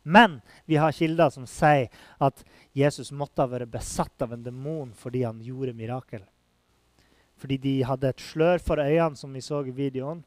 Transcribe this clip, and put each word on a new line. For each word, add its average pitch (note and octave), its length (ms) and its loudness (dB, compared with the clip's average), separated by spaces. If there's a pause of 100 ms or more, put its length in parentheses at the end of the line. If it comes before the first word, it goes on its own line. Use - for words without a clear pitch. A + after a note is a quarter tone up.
Men F3 380 6 (260)
vi D#3 160 2
har D#3 160 2
kilder D#3+ 320 2
som B2+ 160 -10
sier D3 460 2 (260)
at C#3 240 0 (320)
Jesus C#3 400 0
måtte C#3+ 300 -2
ha B2 80 0
vært A#2+ 180 -6
besatt - 560 -6
av A2+ 80 -10
en A#2+ 80 -12
demon C3 560 -10
fordi B2+ 300 -6
han A2+ 180 -10
gjorde B2+ 320 -8
mirakel. A2+ 460 -10 (1160)
Fordi C3+ 200 -4
de C3+ 140 0 (100)
hadde C3 240 0
et - 120 -6
slør E3 400 2
for D3+ 200 0
øynene, D3+ 360 2
som C3+ 160 -14
vi C3 80 -10
så D3 240 -4
i B2+ 80 -8
videoen C#3 540 -6